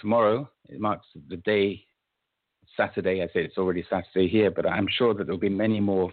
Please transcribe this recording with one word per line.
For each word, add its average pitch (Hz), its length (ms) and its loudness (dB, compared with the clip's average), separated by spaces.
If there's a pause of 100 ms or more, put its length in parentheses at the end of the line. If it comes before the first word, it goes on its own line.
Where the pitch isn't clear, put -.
tomorrow, 113 480 2 (200)
it - 120 -14
marks 104 260 -4 (220)
the 92 80 -10
day, 101 480 0 (920)
Saturday. 92 460 -2
I 87 40 -2
say 85 180 -2
it's - 140 -8
already 90 300 0
Saturday 92 400 0
here, 104 220 4
but - 160 -2
I'm 98 220 0
sure 117 260 0
that 98 100 -4
there'll 87 140 -4
be 107 100 0
many 107 300 0
more 95 340 0